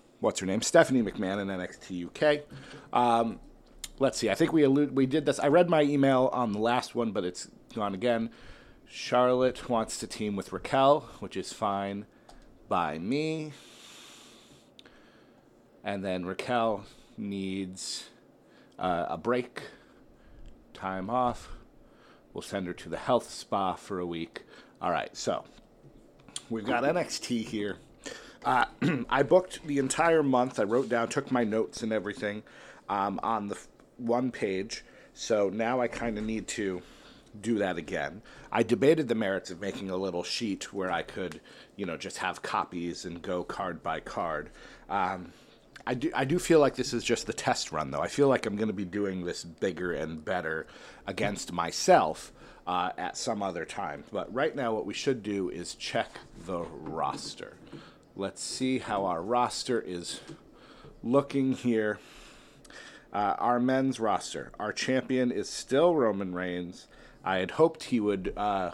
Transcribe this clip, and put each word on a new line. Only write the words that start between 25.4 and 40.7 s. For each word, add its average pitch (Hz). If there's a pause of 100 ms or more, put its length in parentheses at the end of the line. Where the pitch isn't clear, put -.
we've 110
got 123
N 160
X -
T 117
here. 104 (640)
Uh, 127 (160)
<clears throat> 135
I 131
booked -
the 143
entire 160
month. 131
I 110
wrote 113
down, 117
took -
my 123
notes 110
and 110
everything, 104 (460)
um, 101
on 107
the 104
f-, - (300)
one 120
page. 98 (300)
So 107
now 113
I 120
kinda 113
need 110
to 92 (600)
do 110
that 92
again. 80 (300)
I 117
debated 131
the 113
merits 95
of 87
making 98
a 92
little 90
sheet -